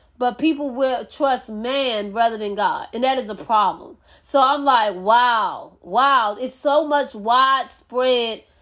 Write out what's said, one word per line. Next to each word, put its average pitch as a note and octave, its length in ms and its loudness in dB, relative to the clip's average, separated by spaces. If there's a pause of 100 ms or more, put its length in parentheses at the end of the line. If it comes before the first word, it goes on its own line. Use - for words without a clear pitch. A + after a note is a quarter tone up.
(180)
But B3 200 -2
people D4 320 -2
will B3 360 -2
trust C4 440 -2
man A3 640 -4
rather A3+ 240 0
than G#3 160 -6
God. F#3 400 -2
And A#3 100 -2
that C4 140 2
is A#3+ 100 -6
a G#3 80 -10
problem. - 600 -2 (240)
So - 180 0
I'm C#4 240 2
like, A3+ 320 2
wow, G#3 840 2
wow. A3+ 580 2
It's B3+ 160 -8
so D4 300 0
much C#4+ 300 -2
widespread, B3 1300 0 (180)